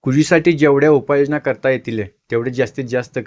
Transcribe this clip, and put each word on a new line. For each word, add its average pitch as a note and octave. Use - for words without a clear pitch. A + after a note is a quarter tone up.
कुजीसाठी D#3
जेवढ्या D3
उपाययोजना C#3+
करता C3+
येतील A2+
तेवढे A#2+
जास्तीत B2
जास्त B2